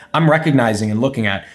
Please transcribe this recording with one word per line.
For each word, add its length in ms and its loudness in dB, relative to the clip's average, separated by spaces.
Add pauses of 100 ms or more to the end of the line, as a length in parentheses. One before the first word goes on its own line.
(140)
I'm 160 2
recognizing 600 0
and 120 -2
looking 240 -2
at, 280 -4